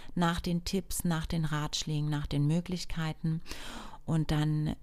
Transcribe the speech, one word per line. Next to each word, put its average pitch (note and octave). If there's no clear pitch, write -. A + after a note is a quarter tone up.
nach F3
den E3+
Tipps, -
nach D#3+
den E3
Ratschlägen, D3+
nach D3
den D3
Möglichkeiten. D#3+
Und D#3+
dann, D3+